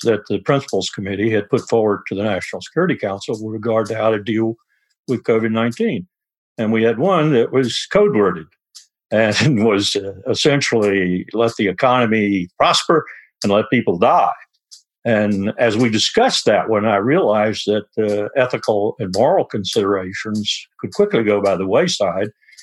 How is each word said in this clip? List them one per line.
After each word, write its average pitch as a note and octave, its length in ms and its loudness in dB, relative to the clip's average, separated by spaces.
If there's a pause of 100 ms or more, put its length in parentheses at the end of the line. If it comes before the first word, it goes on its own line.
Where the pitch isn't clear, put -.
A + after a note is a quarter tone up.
that G#2+ 240 0
the G2+ 120 -2
Principals C3+ 500 -2
Committee G2+ 420 -4
had G#2 180 -2
put - 200 -2
forward G#2+ 380 0
to - 80 -6
the G2 80 -2
National F#2+ 380 -4
Security E3 340 -2
Council G#2 440 -6
with A2 140 -10
regard A2 340 -2
to A2+ 80 -6
how A2 140 0
to G#2+ 120 0
deal A2+ 340 -2 (520)
with A#2+ 160 -2
covid A2+ 280 0
nineteen. A#2 560 -2 (520)
And A2 120 0
we A2+ 120 2
had A2+ 160 2
one D#3 340 2
that A#2+ 180 2
was B2+ 400 -2
code G#3 240 4
worded F2+ 300 0 (640)
and A2 560 2
<laughs> - 0 -
was, G2+ 300 2
uh, G2 180 -4 (160)
essentially G#2 1040 0
let A2+ 240 0
the G#2+ 100 0
economy G#2+ 800 0 (120)
prosper D#3+ 460 2 (380)
and G#2 80 2
let G#2+ 200 2
people G#2+ 260 0
die. B2 340 4 (720)
And G#2 520 0
as A#2 180 2
we A#2+ 140 2
discussed D#3 560 0
that G#2+ 240 2
one, G#2+ 160 2
I A2 100 2
realized G#2+ 680 0
that, G#2 220 -2 (100)
uh, G#2 320 -2 (100)
ethical A2 600 -2
and G2 180 -6
moral D3 280 2
considerations G2+ 1200 -4 (140)
could F#2+ 140 -10
quickly G3+ 300 0
go G#2 180 2
by G2 160 0
the F#2+ 100 -4
wayside. G2+ 600 0 (340)